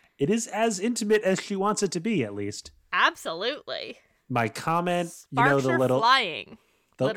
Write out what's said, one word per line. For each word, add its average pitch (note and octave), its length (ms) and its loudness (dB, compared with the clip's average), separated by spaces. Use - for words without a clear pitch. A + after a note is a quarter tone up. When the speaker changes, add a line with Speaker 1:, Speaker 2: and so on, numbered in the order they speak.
Speaker 1:
It C#3+ 140 2
is A3+ 160 0
as G#3+ 320 -2
intimate G#3+ 420 2
as F#3+ 180 2
she - 160 -6
wants G3+ 280 0
it F3+ 80 -2
to F3+ 80 -4
be, F3+ 240 0
at G#2 100 -6
least. G2+ 380 -8
Speaker 2:
Absolutely. G#3 1040 -4
Speaker 1:
My A#2+ 200 0
comment, F3 640 -2
you C#3+ 140 2
know, D3+ 60 6
Speaker 2:
Sparks C3 60 0
Speaker 1:
the C3 80 2
Speaker 2:
are B2+ 60 2
Speaker 1:
little, B2+ 200 4
Speaker 2:
flying, A3 580 0
Speaker 1:
the, C3 80 0